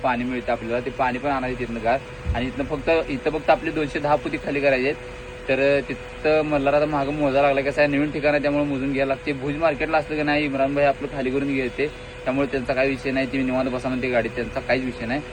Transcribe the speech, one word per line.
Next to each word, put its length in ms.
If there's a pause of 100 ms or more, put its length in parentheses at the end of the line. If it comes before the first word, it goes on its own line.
पाणी 220
मिळतं 280
आपल्याला, 320
ते 60
पाणी 280
पण 120
आणायचं 280
तिथनं 260
गार. 140 (360)
आणि 120
इथनं 180
फक्त, 260 (180)
इथं 220
फक्त 200
आपली 200
दोनशे 280
दहा 180
पोती 200
खाली 240
करायची 240
आहेत. 120 (520)
तर 400
तिथं 560
मला 260
आता 160
मागं 260
मोजा 300
लागला, 180
कसं 200
आहे 80
नवीन 220
ठिकाण 200
आहे 120
त्यामुळे 220
मोजून 280
घ्यायला 220
लागते. 180
भुज 240
मार्केटला 420
असलं 180
की 60
नाही 220
इम्रान 300
भाई 100
आपलं 220
खाली 240
करून 240
घेते, 320 (380)
त्यामुळे 220
त्यांचा 260
काही 180
विषय 200
नाही, 160
ती 120
निवांत 300
बसा 200
म्हणते 220
गाडीत, 200
त्यांचा 300
काहीच 240
विषय 220
नाही. 140 (120)